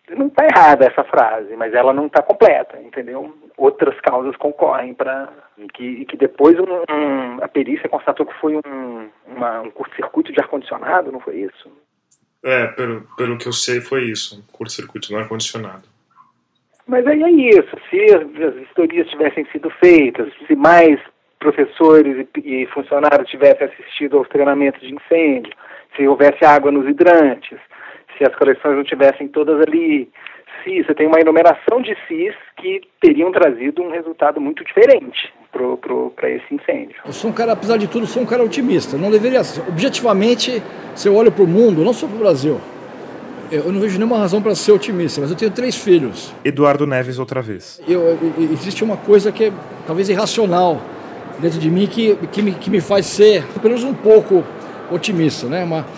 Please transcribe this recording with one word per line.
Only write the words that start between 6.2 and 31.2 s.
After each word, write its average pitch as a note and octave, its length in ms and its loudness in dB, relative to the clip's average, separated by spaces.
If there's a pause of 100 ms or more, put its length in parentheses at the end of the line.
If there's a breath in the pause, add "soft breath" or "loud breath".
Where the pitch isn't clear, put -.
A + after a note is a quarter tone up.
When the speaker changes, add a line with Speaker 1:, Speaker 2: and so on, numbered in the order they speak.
Speaker 1:
um, F#3 60 0 (280)
um, C3+ 500 -4
a B2 60 -8
perícia C3+ 400 -4
constatou - 380 -4
que - 140 -18
foi D#3 160 -2
um, C3 520 -12 (180)
uma, A#2+ 360 -8
um A2+ 80 -14
curto-circuito - 640 -8
de D#3 80 0
ar-condicionado, - 680 -6
não C3 100 -12
foi - 200 -12
isso? F#2 300 -14 (760)
Speaker 2:
É, B2+ 240 -2
pelo, A#2 340 -8 (140)
pelo A#2+ 220 -6
que A#2 80 -12
eu B2 60 -8
sei B2 280 -4
foi B2+ 240 -4
isso, G#2+ 340 -10
um - 140 -20
curto-circuito - 600 -14
no G#2 60 -6
ar-condicionado. G#2+ 720 -10 (960)
Speaker 1:
Mas B3 200 0
aí D4+ 160 2
é E4+ 80 4
isso, B3 460 6 (120)
se F#3+ 140 0 (100)
as, D3+ 360 0
as B2+ 60 -6
vistorias E3 540 -4
tivessem D3+ 440 -4
sido D#3+ 180 -8
feitas, D3+ 600 4 (140)
se D3+ 100 2
mais D#3+ 420 6 (400)
professores D3 880 4 (100)
e, C#3 260 -6
e B2 40 -6
funcionários C#3+ 640 -2
tivessem C#3 380 4
assistido - 500 -4
aos B2+ 100 -2
treinamentos C#3 520 0
de C3 120 -16
incêndio, C#3+ 600 -2 (440 loud breath)
se C#3+ 100 0
houvesse C#3+ 380 4
água C#3+ 280 6
nos C#3 160 0
hidrantes, D#3 680 4 (600 loud breath)
se C#3+ 60 0
as C3 100 2
coleções C#3 420 0
não C#3 80 -2
tivessem C#3 440 2
todas D3+ 320 0
ali, D#3 500 0 (520 loud breath)
se F#3 200 -4
você D#3 120 -2
tem D3+ 120 0
uma D#3+ 140 4